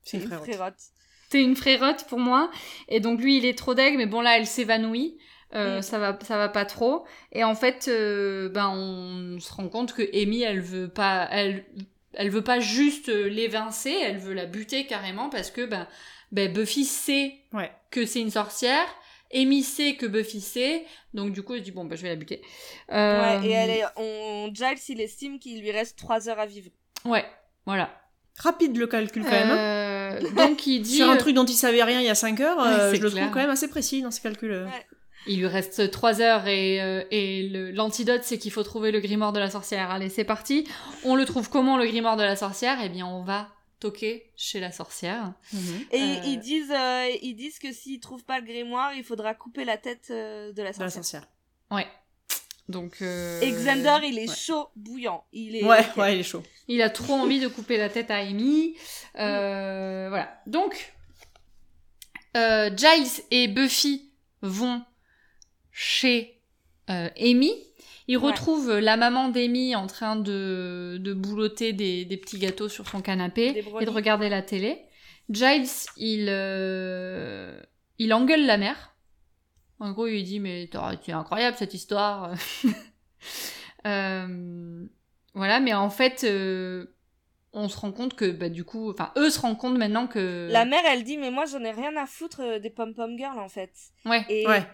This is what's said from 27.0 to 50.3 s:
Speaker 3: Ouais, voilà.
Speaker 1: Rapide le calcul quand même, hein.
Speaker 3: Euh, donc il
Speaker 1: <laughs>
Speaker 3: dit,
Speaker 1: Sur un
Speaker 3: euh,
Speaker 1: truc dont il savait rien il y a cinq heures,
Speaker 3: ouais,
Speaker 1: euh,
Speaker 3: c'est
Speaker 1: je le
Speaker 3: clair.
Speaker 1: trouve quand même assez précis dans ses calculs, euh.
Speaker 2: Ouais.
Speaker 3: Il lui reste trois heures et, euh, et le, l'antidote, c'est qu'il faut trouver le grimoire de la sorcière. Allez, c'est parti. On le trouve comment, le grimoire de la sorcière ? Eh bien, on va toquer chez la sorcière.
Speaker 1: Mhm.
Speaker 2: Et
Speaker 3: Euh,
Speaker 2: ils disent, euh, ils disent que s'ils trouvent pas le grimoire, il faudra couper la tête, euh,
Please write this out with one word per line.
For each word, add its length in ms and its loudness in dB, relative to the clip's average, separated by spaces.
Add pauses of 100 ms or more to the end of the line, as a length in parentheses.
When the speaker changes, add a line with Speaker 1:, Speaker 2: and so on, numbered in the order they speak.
Speaker 3:
Ouais, 180 2 (440)
voilà. 240 -2 (480)
Speaker 1:
Rapide 380 2
le 100 2
calcul 360 -2
quand 80 -2
même, 200 6
hein. 60 6
Speaker 3:
Euh, 760 -2
donc 340 6
il 160 2
Speaker 1:
<laughs> 20 -4
Speaker 3:
dit, 140 -2
Speaker 1:
Sur 120 8
un 60 8
Speaker 3:
euh, 40 6
Speaker 1:
truc 160 4
dont 100 8
il 80 0
savait 300 6
rien 160 4
il 80 2
y 20 4
a 60 4
cinq 240 0
heures, 180 4
Speaker 3:
ouais, 100 4
Speaker 1:
euh, 240 6
Speaker 3:
c'est 60 6
Speaker 1:
je 60 0
le 80 4
Speaker 3:
clair. 120 0
Speaker 1:
trouve 100 0
quand 80 0
même 100 2
assez 160 0
précis 340 -2
dans 100 -6
ses 100 -8
calculs, 300 -6
euh. 140 -6
Speaker 2:
Ouais. 200 -12 (420)
Speaker 3:
Il 120 0
lui 80 2
reste 440 0
trois 300 2
heures 260 6
et, 340 2
euh, 300 -2
et 380 0
le, 220 -6
l'antidote, 520 0
c'est 160 -2
qu'il 120 -8
faut 120 -2
trouver 280 -2
le 100 2
grimoire 320 0
de 60 0
la 120 0
sorcière. 400 -4
Allez, 180 -2
c'est 140 -2
parti. 420 0 (380)
On 120 4
le 100 4
trouve 240 -2
comment, 280 4
le 80 4
grimoire 300 2
de 80 2
la 140 2
sorcière ? 440 -2
Eh 80 -2
bien, 160 -8
on 180 -8
va 260 -4 (320)
toquer 560 -6
chez 240 -6
la 100 -6
sorcière. 600 -8 (200)
Speaker 1:
Mhm. 80 -6 (300)
Speaker 2:
Et 100 2
Speaker 3:
Euh, 140 0 (100)
Speaker 2:
ils 140 -2
disent, 340 -4
euh, 340 0 (140)
ils 140 -8
disent 240 -14
que 140 -10
s'ils 260 -14
trouvent 240 -16
pas 160 -4
le 60 -10
grimoire, 480 -4
il 100 -10
faudra 300 -6
couper 320 -12
la 120 -2
tête, 320 -10
euh, 440 -10